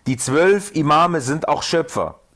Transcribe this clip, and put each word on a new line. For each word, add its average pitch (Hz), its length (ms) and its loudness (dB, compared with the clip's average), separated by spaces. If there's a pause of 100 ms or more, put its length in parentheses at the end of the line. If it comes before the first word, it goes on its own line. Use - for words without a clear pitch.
die 131 100 -2
zwölf 180 580 2
Imame 160 460 2
sind 139 280 -4
auch 143 140 0
Schöpfer. 160 540 -4 (200)